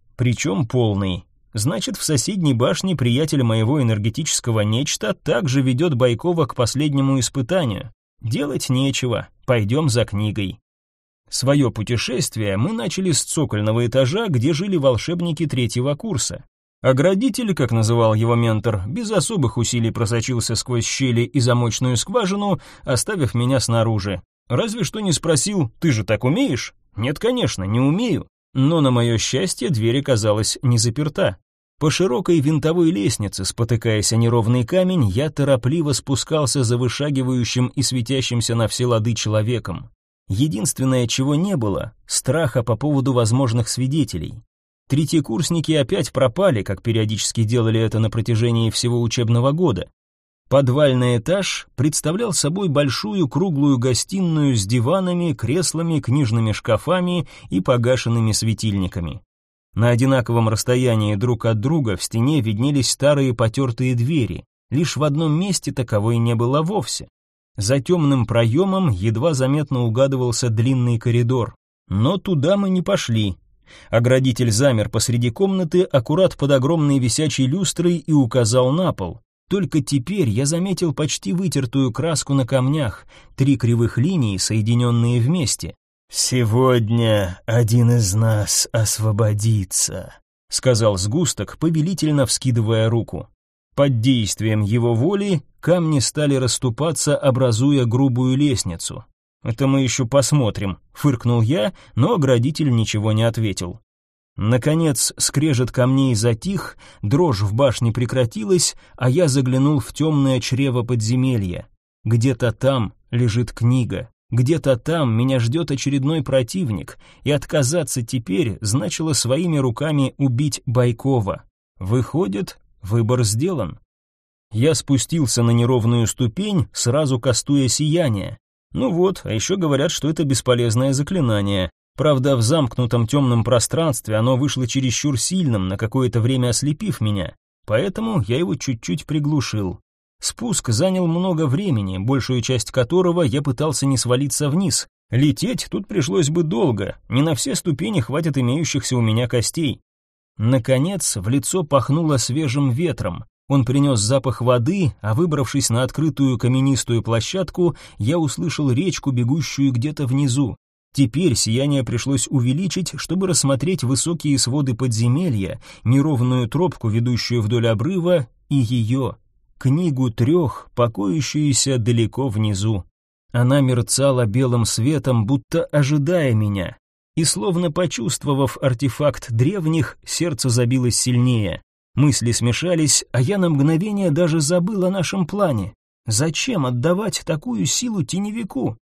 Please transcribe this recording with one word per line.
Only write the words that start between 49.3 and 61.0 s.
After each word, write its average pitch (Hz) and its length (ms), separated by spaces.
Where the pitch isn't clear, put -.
года. 151 360
Подвальный 127 680
этаж 175 580
представлял 160 560
собой 180 340
большую 147 640
круглую 147 500
гостиную 147 800
с 95 100
диванами, 175 640
креслами, 160 680
книжными 113 500
шкафами 175 800
и 185 100
погашенными 117 720
светильниками. 98 920
На 117 160
одинаковом 120 580
расстоянии 113 640